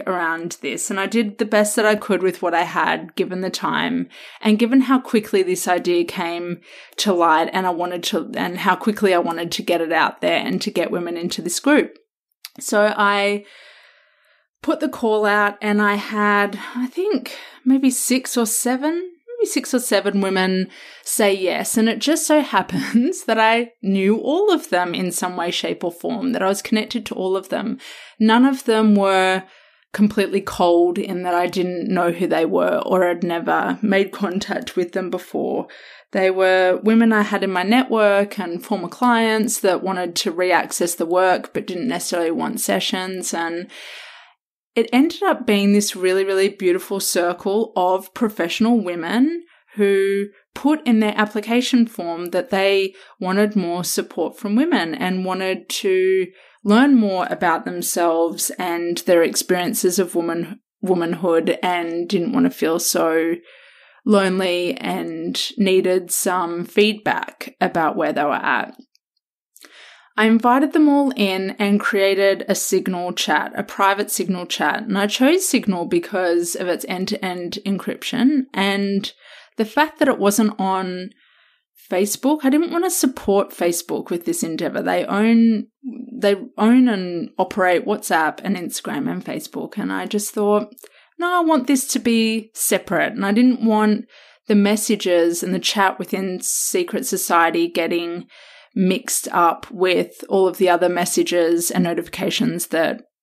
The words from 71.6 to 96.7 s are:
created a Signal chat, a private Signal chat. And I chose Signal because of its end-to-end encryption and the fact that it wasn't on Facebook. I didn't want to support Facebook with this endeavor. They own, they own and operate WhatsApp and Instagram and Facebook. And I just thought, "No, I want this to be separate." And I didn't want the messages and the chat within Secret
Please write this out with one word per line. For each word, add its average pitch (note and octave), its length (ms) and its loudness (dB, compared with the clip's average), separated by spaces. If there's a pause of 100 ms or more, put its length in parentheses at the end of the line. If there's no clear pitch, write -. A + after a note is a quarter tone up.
created G3 720 2
a G3 40 2
Signal F3+ 600 -2
chat, - 420 -2
a G3+ 80 -4
private G3+ 480 0
Signal F3+ 360 -4
chat. D#3+ 360 -2
And G3 140 -2
I G3+ 100 0
chose D4 400 2
Signal F3+ 380 0
because F3 720 0
of F#3 120 -4
its D#3+ 220 -2
end-to-end F#3 760 -6
encryption A#3 760 0 (120)
and G3 600 -2 (420)
the - 80 -2
fact D4 360 0
that C#4 100 4
it B3 100 0
wasn't G#3 400 2
on F#3 520 -4 (800)
Facebook. G#3 540 0
I C4+ 60 4
didn't D4+ 200 2
want E4+ 140 -2
to F#4 80 0
support G3+ 600 0
Facebook - 580 -4
with F3 160 -4
this E3+ 180 -2
endeavor. E3 380 -4
They F3+ 240 0
own, A3+ 640 2 (460)
they G3+ 220 0 (220)
own A#3+ 320 6
and F3+ 480 -4
operate F3+ 480 2
WhatsApp F#3 580 0
and F#3+ 140 -2
Instagram D#3+ 520 -6
and F3 140 -8
Facebook. - 540 -10
And F#3+ 160 -4
I F#3 120 -6
just G#3 280 -4
thought, G#3 420 0 (420)
"No, F4 240 0
I E4 40 2
want D#4 220 2
this C4+ 260 2
to B3 60 0
be A3+ 540 0
separate." F3+ 600 -2
And G3 120 -4
I G3 60 0
didn't A#3+ 320 4
want G#3+ 400 2 (440)
the G#3+ 80 2
messages G3+ 880 2
and F#3 100 -2
the F#3 60 -2
chat G3 380 0
within F#3 440 -6
Secret - 640 -2